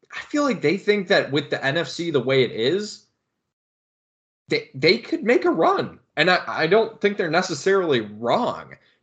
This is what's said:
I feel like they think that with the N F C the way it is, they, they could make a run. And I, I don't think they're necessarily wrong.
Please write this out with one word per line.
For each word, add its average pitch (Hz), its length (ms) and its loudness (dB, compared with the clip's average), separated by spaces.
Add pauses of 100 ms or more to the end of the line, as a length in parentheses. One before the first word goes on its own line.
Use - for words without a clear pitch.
(120)
I - 100 -14
feel 294 200 -2
like 254 180 0
they 156 160 2
think 202 300 0
that 156 240 2
with 143 200 -2
the - 140 -4
N 139 120 0
F 170 120 -2
C 170 220 -6
the 143 100 2
way 131 220 2
it 117 80 2
is, 170 560 -2 (1400)
they, - 260 -4
they 160 240 2
could 320 240 -6
make 254 220 2
a 349 60 2
run. 269 500 0 (160)
And 160 140 2
I, - 160 2
I 120 220 -2
don't 220 320 2
think 202 160 0
they're 190 120 -2
necessarily 170 720 0
wrong. 110 720 -4 (260)